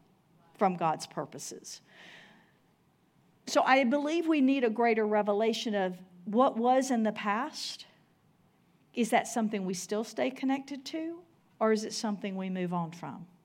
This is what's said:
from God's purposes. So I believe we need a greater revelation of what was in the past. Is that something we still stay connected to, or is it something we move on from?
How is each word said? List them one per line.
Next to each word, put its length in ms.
from 180
God's 300
purposes. 760
So 180
I 200
believe 440
we 140
need 220
a 80
greater 340
revelation 680
of 240
what 340
was 320
in 140
the 80
past. 760
Is 160
that 160
something 380
we 100
still 280
stay 280
connected 540
to, 340
or 120
is 120
it 100
something 420
we 140
move 240
on 180
from? 360